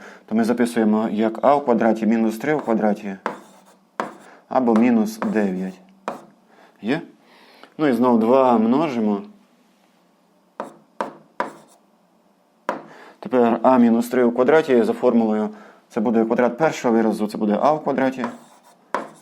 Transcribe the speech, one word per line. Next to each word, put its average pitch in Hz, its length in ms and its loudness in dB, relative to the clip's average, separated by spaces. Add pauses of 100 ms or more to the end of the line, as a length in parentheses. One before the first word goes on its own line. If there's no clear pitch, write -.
(260)
То 107 80 -10
ми 113 100 2
записуємо 110 680 0
як 110 320 -2
а 139 120 4
в 143 100 -4
квадраті 113 420 0
мінус 113 320 0
три 147 160 -2
у 143 60 -4
квадраті 104 560 -2 (1300)
або 120 260 2
мінус 113 440 2 (140)
дев'ять. 101 480 -4 (1000)
Є? 135 180 -4 (760)
Ну 156 80 0
і 135 60 2
знову 120 260 4
два 123 400 4
множимо. 113 640 0 (4000)
Тепер 117 420 0
а 131 160 4
мінус 117 300 4
три 123 160 0
у 120 80 2
квадраті 131 500 2
за 107 100 0
формулою, 113 560 0 (400)
це - 120 -6
буде 113 240 2
квадрат 120 340 0
першого 147 360 0
виразу, 107 320 0
це 107 120 -8
буде 104 240 0
а 143 100 2
в 151 100 -4
квадраті. 131 440 -4 (960)